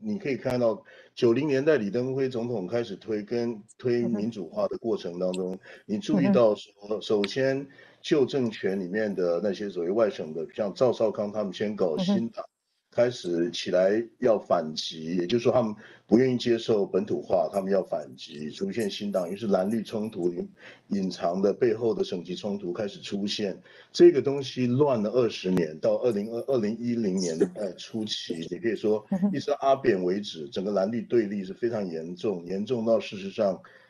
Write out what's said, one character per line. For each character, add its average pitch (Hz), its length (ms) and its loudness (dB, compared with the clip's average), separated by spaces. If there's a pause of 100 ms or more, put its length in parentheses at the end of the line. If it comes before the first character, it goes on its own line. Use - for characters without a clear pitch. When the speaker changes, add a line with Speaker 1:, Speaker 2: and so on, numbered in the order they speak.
Speaker 1:
你 196 160 -4
可 151 120 -6
以 123 80 -2
看 123 220 -2
到 113 240 2 (300)
九 117 200 4
零 135 120 2
年 135 180 2
代 156 140 6
李 101 140 -2
登 127 240 -2
辉 135 140 0
总 117 180 -4
统 110 180 -4
开 117 180 -2
始 98 120 -8
推 107 260 -4
跟， 117 400 -4 (160)
推 120 260 2
民 117 280 0
主 92 180 -10
化 98 180 -2
的 - 100 -4
过 110 200 -2
程 87 220 -8
当 92 140 0
中， 92 200 -4
Speaker 2:
嗯 95 40 -8
哼。 - 20 -18 (260)
Speaker 1:
你 104 140 -2
注 185 200 2
意 202 120 6
到 117 240 6
说， - 180 -12 (100)
Speaker 2:
嗯 101 60 -14
哼。 104 120 -2
Speaker 1:
首 104 240 2
先 135 420 0 (340)
旧 143 240 4
政 123 240 0
权 98 300 -2
里 92 80 -4
面 104 260 0
的 87 300 2
那 101 100 0
些 101 160 -6
所 90 140 -4
谓 85 80 0
外 107 180 4
省 82 240 -8
的， 80 220 -6
像 104 180 -4
赵 127 180 4
少 107 200 0
康 104 200 -4
他 107 120 -4
们 95 100 -6
先 107 220 -4
搞 92 220 2
新 185 320 0
党， - 140 -12
Speaker 2:
嗯 - 40 -16
哼。 - 60 -20 (420)
Speaker 1:
开 123 160 4
始 87 420 -2
起 92 200 -6
来 98 320 4 (160)
要 117 180 4
反 80 380 0
击， 80 420 -6
也 87 100 0
就 120 100 2
是 117 60 0
说 123 80 4
他 127 100 4
们 107 140 -2 (300)
不 107 120 6
愿 127 160 6
意 120 40 0
接 117 200 2
受 104 280 2
本 95 200 0
土 78 160 -2
化， 85 300 0
他 101 100 -2
们 95 100 -2
要 98 120 4
反 78 320 -6
击， 78 360 -12
出 98 200 -4
现 104 180 -2
新 101 220 -6
党， 90 180 -2
于 95 60 -4
是 107 120 -6
蓝 95 220 2
绿 113 140 0
冲 110 260 -6
突， 110 220 -2
隐， 90 160 -6 (420)
隐 95 200 0
藏 95 320 -2
的 98 100 4
背 113 220 2
后 110 200 0
的 95 100 -2
省 90 200 -4
级 90 120 -8
冲 101 220 -6
突 95 140 -6
开 104 160 -4
始 92 120 -12
出 101 260 -6
现。 98 320 -4 (340)
这 - 200 10
个 139 100 2
东 139 200 -2
西 127 260 -2
乱 127 340 4
了 104 80 0
二 117 180 4
十 - 220 -4
年， 82 300 0
到 107 180 2
二 123 140 2
零 104 200 -4
二， 117 160 -4
二 135 120 2
零 110 180 -2
一 117 180 -2
零 104 220 0
年 85 200 -2
代 95 400 -2
初 110 280 -8
期， 85 460 -8
也 87 80 -8
可 117 100 -2
以 101 60 -2
说 107 300 -2 (280)
一 139 60 -2
直 143 120 -4
到 143 80 0
阿 139 160 4
扁 120 280 2
为 92 180 0
止， 80 280 -10
整 98 140 -6
个 104 80 -2
蓝 98 200 2
绿 117 100 -4
对 113 260 2
立 101 160 -4
是 92 100 -10
非 117 160 -2
常 107 180 -2
严 82 280 -8
重， 90 300 -4
严 98 200 -4
重 117 200 -2
到 113 140 4
事 - 180 -8
实 95 120 -8
上 98 300 0 (300)